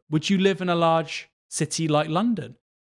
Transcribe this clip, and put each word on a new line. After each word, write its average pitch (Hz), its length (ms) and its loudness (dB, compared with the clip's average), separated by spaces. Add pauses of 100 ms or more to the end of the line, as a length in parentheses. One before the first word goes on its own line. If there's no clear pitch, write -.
(100)
would 156 180 0
you 196 80 4
live 190 240 2
in 185 80 -2
a 175 60 2
large 160 560 0 (180)
city 160 400 -4
like 151 200 2
London 175 480 -2 (280)